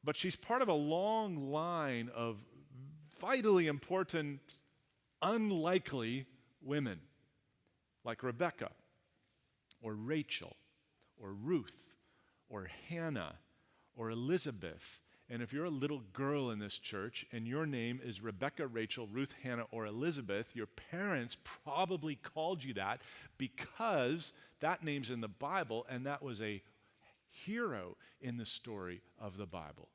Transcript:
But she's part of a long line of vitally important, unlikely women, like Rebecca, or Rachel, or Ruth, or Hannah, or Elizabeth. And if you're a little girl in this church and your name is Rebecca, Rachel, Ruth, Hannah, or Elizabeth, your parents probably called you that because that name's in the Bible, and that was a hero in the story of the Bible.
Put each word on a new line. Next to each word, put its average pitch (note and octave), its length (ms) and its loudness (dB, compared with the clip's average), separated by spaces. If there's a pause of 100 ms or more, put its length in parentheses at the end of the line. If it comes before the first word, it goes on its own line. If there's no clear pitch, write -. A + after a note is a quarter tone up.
But C#3+ 140 0
she's F3+ 200 0
part B3 260 2
of B3 60 6
a F#3 60 8
long E3 760 4
line D3 640 2
of A#2 240 0 (800)
vitally G3+ 500 8
important, D3 760 0 (800)
unlikely E3+ 1040 4 (360)
women, C3+ 380 0 (1040)
like A#2 200 -4
Rebecca, B2+ 480 0 (1120)
or A2+ 120 -4
Rachel, A2 640 -2 (600)
or G2 140 -8
Ruth, A#2 600 -2 (560)
or F#2+ 180 -6 (220)
Hannah, D3+ 460 -2 (600)
or A2+ 140 -2
Elizabeth. A2+ 920 -2 (300)
And A#2+ 120 -4
if A#2 120 -4
you're D3+ 120 0
a F3+ 40 0
little C#3+ 320 0 (100)
girl C#3 380 2
in G#2+ 100 -2
this G2+ 180 -4
church G#2+ 540 -4
and A2+ 160 -4
your D3 180 0
name B2 380 0
is A2 160 -6
Rebecca, A#2 480 -2
Rachel, A2+ 400 -2
Ruth, B2+ 260 -2 (100)
Hannah, A#2+ 280 -2
or A2 140 -2
Elizabeth, A#2 680 0
your A2 100 -2
parents E3+ 720 -2 (260)
probably D#3 520 2
called D#3 480 -2
you C3 100 -4
that G2+ 280 0 (360)
because D#3 960 2 (260)
that E3 240 2
name's C#3+ 260 -2
in A#2+ 120 -2
the G#2+ 80 -2
Bible, B2+ 600 0
and B2+ 160 -4
that C#3+ 160 -2
was A#2+ 200 -6
a G#2 200 -2 (680)
hero E3+ 680 -4 (240)
in A#2+ 180 -4
the A2+ 80 -4
story F#2 560 -6 (180)
of G2 180 -8
the G2+ 80 -4
Bible. E2 500 -10